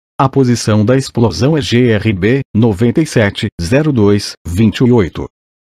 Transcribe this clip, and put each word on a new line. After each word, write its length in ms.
A 120
posição 520
da 140
explosão 600
é 20
G 300
R 200
B 300
noventa 480
e 40
sete, 420
zero 320
dois, 400
vinte 320
e 120
oito. 360